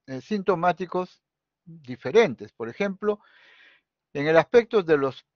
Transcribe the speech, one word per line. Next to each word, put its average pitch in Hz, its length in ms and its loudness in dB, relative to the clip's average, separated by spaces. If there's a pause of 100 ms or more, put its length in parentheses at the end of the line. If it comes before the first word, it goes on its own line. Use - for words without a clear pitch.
eh, 131 140 -12
sintomáticos 180 1000 -4 (420)
diferentes. 135 920 -2
Por 117 160 -10
ejemplo, 202 500 -6 (920)
en 143 140 -4
el 160 100 4
aspecto 220 440 2
de 160 160 2
los 139 280 -4 (100)